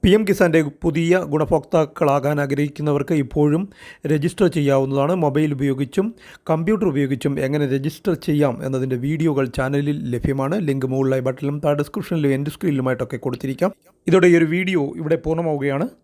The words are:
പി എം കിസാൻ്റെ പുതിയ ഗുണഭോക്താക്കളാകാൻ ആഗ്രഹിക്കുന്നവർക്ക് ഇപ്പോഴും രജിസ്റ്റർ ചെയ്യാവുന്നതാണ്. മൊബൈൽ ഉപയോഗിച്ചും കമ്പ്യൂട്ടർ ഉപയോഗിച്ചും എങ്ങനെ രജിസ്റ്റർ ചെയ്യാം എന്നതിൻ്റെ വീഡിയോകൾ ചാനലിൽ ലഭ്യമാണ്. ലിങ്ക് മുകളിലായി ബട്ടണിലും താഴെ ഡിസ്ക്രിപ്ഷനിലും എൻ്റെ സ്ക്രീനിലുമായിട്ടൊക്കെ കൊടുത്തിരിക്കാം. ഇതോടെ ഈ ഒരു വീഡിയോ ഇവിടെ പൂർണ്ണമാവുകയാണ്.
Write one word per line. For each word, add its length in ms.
പി 140
എം 120
കിസാൻ്റെ 320
പുതിയ 340
ഗുണഭോക്താക്കളാകാൻ 1120
ആഗ്രഹിക്കുന്നവർക്ക് 680
ഇപ്പോഴും 380
രജിസ്റ്റർ 440
ചെയ്യാവുന്നതാണ്. 580
മൊബൈൽ 340
ഉപയോഗിച്ചും 500
കമ്പ്യൂട്ടർ 420
ഉപയോഗിച്ചും 440
എങ്ങനെ 260
രജിസ്റ്റർ 420
ചെയ്യാം 280
എന്നതിൻ്റെ 380
വീഡിയോകൾ 400
ചാനലിൽ 400
ലഭ്യമാണ്. 440
ലിങ്ക് 240
മുകളിലായി 340
ബട്ടണിലും 380
താഴെ 160
ഡിസ്ക്രിപ്ഷനിലും 560
എൻ്റെ 180
സ്ക്രീനിലുമായിട്ടൊക്കെ 680
കൊടുത്തിരിക്കാം. 460
ഇതോടെ 260
ഈ 80
ഒരു 160
വീഡിയോ 260
ഇവിടെ 240
പൂർണ്ണമാവുകയാണ്. 600